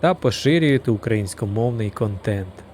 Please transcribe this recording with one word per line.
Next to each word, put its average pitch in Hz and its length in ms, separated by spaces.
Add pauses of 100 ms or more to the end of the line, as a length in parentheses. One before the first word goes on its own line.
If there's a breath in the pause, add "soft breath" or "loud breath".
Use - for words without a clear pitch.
та 180 140
поширюєте 139 760
українськомовний 110 1000
контент. 101 640 (200)